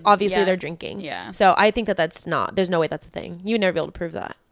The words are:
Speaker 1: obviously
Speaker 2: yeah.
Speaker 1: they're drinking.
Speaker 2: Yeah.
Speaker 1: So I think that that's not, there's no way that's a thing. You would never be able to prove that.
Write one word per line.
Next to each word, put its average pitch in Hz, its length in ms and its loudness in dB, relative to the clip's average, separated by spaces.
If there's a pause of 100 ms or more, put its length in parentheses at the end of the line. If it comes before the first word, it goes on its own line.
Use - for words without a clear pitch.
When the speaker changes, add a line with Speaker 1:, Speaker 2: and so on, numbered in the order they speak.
Speaker 1:
obviously 208 340 4
Speaker 2:
yeah. 190 60 4
Speaker 1:
they're 185 100 2
drinking. 165 460 -8
Speaker 2:
Yeah. 104 320 -10
Speaker 1:
So 190 240 6
I 208 120 6
think 214 180 -2
that 196 100 -2
that's 165 280 -2
not, 143 300 -2
there's 185 140 0
no 175 100 2
way 156 80 2
that's 151 180 -8
a - 40 -20
thing. 170 340 -12
You 220 120 -2
would 220 60 0
never 185 120 2
be 165 60 -2
able 151 80 -4
to 170 40 -12
prove 165 220 -10
that. - 240 -10 (140)